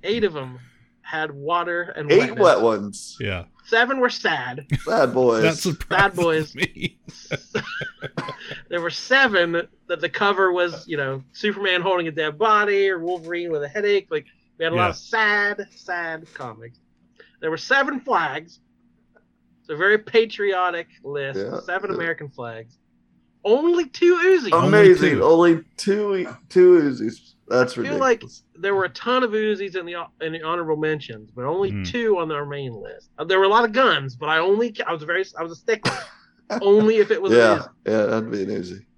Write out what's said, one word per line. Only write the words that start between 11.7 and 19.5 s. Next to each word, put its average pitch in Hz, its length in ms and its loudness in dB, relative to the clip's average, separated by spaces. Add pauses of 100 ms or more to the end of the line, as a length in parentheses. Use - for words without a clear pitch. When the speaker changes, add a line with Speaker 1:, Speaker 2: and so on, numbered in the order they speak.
Speaker 1:
holding 180 260 -2
a 160 40 -6
dead 151 260 -6
body 202 520 2
or 180 100 -4
Wolverine 170 520 -8
with 147 120 -4
a 143 40 -8
headache. 202 440 -2
Like, 151 140 -6 (320)
we 160 80 -4
had 165 80 -2
a - 20 -4
lot 180 80 2
Speaker 3:
Yeah. 185 60 0
Speaker 1:
of 180 80 -6
sad, 208 760 -2
sad 165 600 -10
comics. 117 460 -16 (640)
There 160 80 -6
were 160 80 -4
seven 277 420 -2
flags. 165 600 -4 (1000)